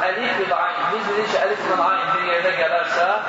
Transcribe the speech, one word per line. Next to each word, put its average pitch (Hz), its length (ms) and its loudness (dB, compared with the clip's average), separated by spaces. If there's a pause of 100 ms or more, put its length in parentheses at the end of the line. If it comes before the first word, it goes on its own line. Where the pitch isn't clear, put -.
əlif 202 360 -2
və 180 180 0
ayn. 175 280 -2
Biz 202 200 -2
dedik 208 240 0
ki, - 80 2
əlif 202 280 0
və 185 160 0
ayn 185 240 2
bir 180 200 0
yerdə 175 300 2
gələrsə 170 520 0 (220)